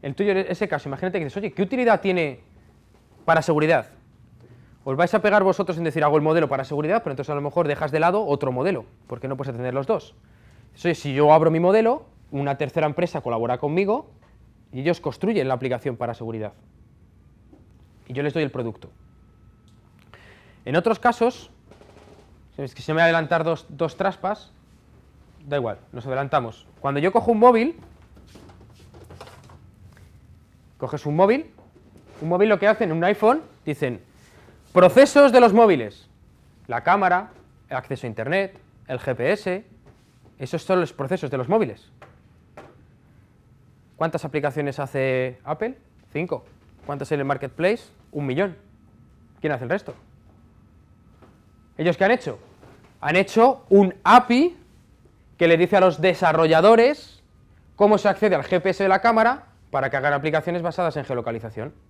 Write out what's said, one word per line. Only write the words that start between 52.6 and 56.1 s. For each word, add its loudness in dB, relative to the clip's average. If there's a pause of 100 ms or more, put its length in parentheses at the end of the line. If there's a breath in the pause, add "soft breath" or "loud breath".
Han -2
hecho 2
un 6
api 4 (840)
que 4
le 6
dice 2
a 6
los 2
desarrolladores 4 (540)